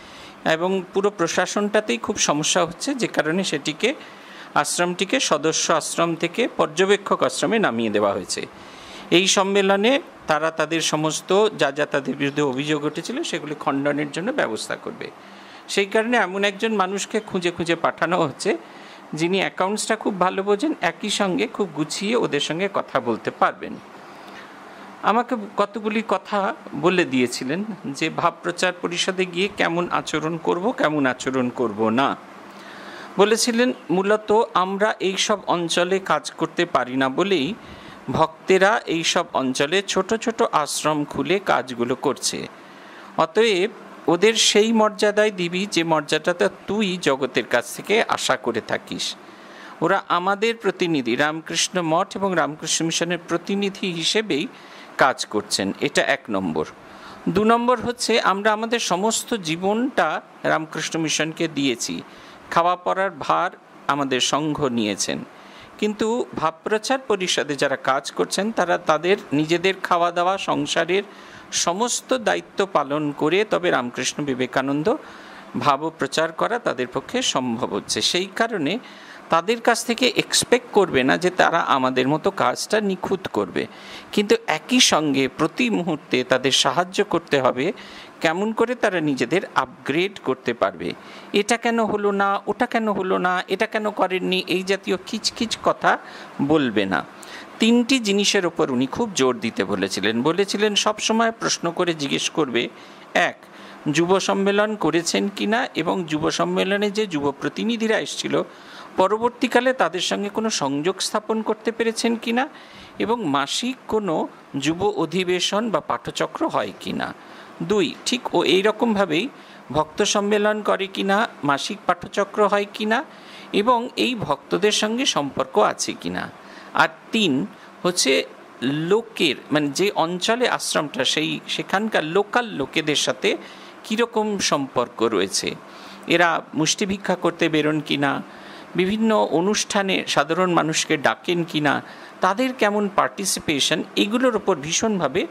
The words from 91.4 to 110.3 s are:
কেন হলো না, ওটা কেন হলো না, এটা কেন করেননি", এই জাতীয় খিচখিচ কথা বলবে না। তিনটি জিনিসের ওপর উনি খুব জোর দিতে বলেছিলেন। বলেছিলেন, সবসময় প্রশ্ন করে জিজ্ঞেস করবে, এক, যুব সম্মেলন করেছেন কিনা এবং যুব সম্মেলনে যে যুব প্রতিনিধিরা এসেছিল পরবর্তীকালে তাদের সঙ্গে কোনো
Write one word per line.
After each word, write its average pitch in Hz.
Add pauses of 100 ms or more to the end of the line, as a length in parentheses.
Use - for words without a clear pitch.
কেন 233
হলো 208
না, 196
ওটা 240
কেন 226
হলো 190
না, 180
এটা 196
কেন 214
করেননি", 185
এই 185
জাতীয় 190 (100)
খিচখিচ -
কথা - (440)
বলবে 131
না। 85 (540)
তিনটি 240
জিনিসের 202
ওপর 160
উনি 127
খুব -
জোর 127
দিতে 107
বলেছিলেন। 98
বলেছিলেন, 196
সবসময় 220
প্রশ্ন 170
করে 175
জিজ্ঞেস 147
করবে, 123 (460)
এক, 165 (560)
যুব 170
সম্মেলন 202
করেছেন 175
কিনা 208
এবং 180
যুব 156
সম্মেলনে 190
যে 214
যুব 143
প্রতিনিধিরা 214
এসেছিল 151 (540)
পরবর্তীকালে 240
তাদের 180
সঙ্গে 196
কোনো 220